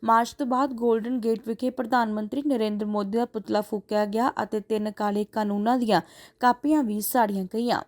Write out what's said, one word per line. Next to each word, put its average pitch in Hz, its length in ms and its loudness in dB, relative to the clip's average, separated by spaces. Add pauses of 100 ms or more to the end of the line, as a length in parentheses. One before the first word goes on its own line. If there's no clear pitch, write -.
ਮਾਰਚ 226 280 4
ਤੋਂ 285 140 -4
ਬਾਅਦ 262 260 0
ਗੋਲਡਨ 233 460 0
ਗੇਟ 226 300 -2
ਵਿਖੇ 233 220 -2
ਪ੍ਰਧਾਨ 240 420 0
ਮੰਤਰੀ 214 340 -4
ਨਰਿੰਦਰ 214 400 0
ਮੋਦੀ 208 320 -2
ਦਾ 240 60 2
ਪੁਤਲਾ 214 360 -2
ਫੂਕਿਆ 208 460 -2
ਗਿਆ 220 260 0 (100)
ਅਤੇ 214 180 -4
ਤਿੰਨ 214 300 -2
ਕਾਲੇ 208 340 -2
ਕਾਨੂੰਨਾਂ 208 540 0
ਦੀਆਂ 214 220 2 (400)
ਕਾਪੀਆਂ 285 420 2
ਵੀ 208 180 -2
ਸਾੜੀਆਂ 208 440 0
ਗਈਆਂ। 220 440 -2